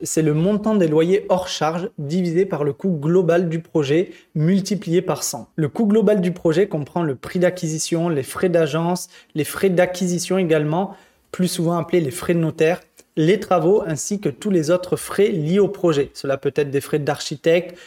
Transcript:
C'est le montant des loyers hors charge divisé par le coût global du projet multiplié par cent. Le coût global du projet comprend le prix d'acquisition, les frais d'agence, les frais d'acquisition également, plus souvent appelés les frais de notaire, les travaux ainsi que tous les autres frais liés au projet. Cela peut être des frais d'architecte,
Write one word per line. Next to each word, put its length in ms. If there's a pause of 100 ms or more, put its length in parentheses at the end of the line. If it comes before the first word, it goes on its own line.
C'est 180
le 140
montant 400
des 120
loyers 420
hors 180
charge 500
divisé 480
par 180
le 100
coût 180
global 580
du 120
projet 500 (240)
multiplié 640
par 220
cent. 320
Le 140
coût 180
global 340
du 140
projet 320
comprend 340
le 140
prix 240
d'acquisition, 680
les 120
frais 280
d'agence, 580 (280)
les 100
frais 240
d'acquisition 680
également, 560 (380)
plus 160
souvent 300
appelés 240
les 100
frais 220
de 60
notaire, 420 (340)
les 240
travaux 480
ainsi 320
que 80
tous 220
les 200
autres 280
frais 320
liés 300
au 100
projet. 440
Cela 220
peut 200
être 160
des 100
frais 180
d'architecte, 880